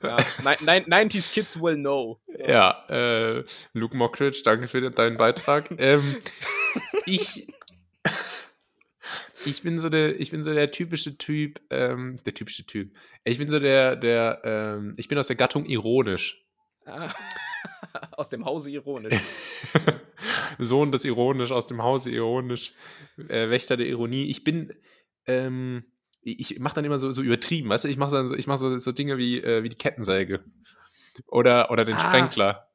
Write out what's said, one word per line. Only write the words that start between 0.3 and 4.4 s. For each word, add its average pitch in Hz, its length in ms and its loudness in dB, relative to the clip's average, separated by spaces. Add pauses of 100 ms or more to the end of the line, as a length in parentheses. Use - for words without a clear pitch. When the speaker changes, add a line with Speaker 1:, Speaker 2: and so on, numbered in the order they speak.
Speaker 1:
ni-, 143 220 4
ni-, 175 240 6
nineties 196 420 4
Kids 196 300 -2
will 165 160 2
know. 139 420 -2 (200)
Speaker 2:
Ja, 120 500 6
äh, 120 560 0 (300)
Luke 113 220 -4
Mockridge, 131 480 0